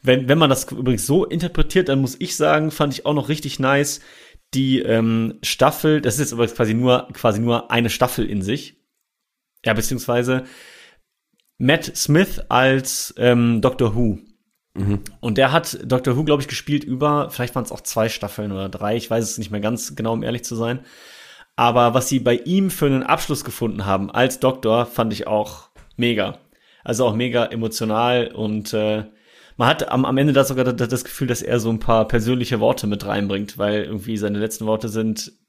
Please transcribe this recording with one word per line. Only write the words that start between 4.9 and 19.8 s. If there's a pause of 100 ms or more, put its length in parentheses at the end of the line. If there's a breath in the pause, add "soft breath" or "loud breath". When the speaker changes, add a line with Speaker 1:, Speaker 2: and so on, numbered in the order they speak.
Speaker 1:
Staffel,
das
ist
jetzt
aber
quasi
nur,
quasi
nur
eine
Staffel
in
sich. (880)
Ja,
beziehungsweise (1120 loud breath)
Matt
Smith (100)
als,
ähm,
Doctor
Who. (540)
Speaker 2:
Mhm. (180)
Speaker 1:
Und
der
hat
Doctor
Who,
glaub
ich,
gespielt
über,
vielleicht
waren's
auch
zwei
Staffeln
oder
drei,
ich
weiß
es
nicht
mehr
ganz